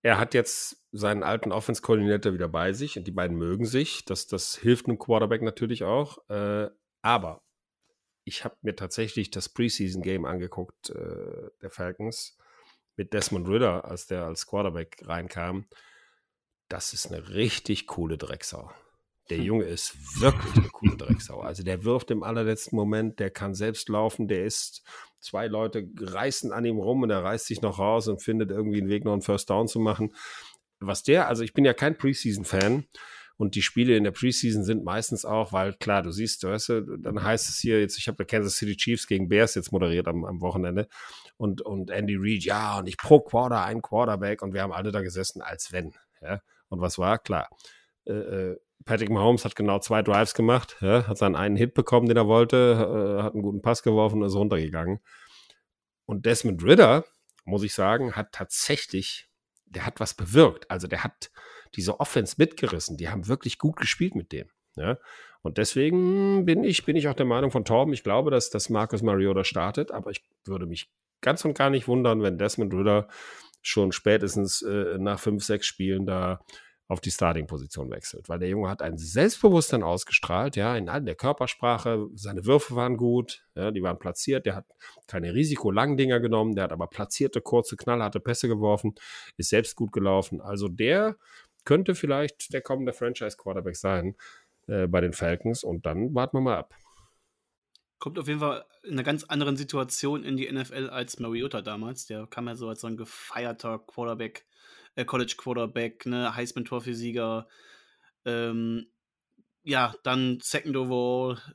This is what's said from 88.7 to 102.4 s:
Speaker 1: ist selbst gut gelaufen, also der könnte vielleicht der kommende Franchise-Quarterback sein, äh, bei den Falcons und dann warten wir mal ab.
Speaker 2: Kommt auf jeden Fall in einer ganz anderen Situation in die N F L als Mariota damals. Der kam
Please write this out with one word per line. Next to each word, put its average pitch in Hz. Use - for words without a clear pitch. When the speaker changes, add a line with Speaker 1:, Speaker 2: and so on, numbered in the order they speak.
Speaker 1:
ist 87
selbst 113
gut 110
gelaufen, 98
also 101
der 170
könnte 180
vielleicht 143
der 135
kommende 131
Franchise-Quarterback 98
sein, 95
äh, 95
bei 87
den 87
Falcons 90
und 85
dann 98
warten 131
wir 131
mal 120
ab. -
Speaker 2:
Kommt 160
auf 147
jeden 147
Fall 143
in 185
einer 131
ganz 147
anderen 143
Situation 143
in 135
die 131
N 135
F 127
L 135
als 127
Mariota 117
damals. 110
Der 110
kam 120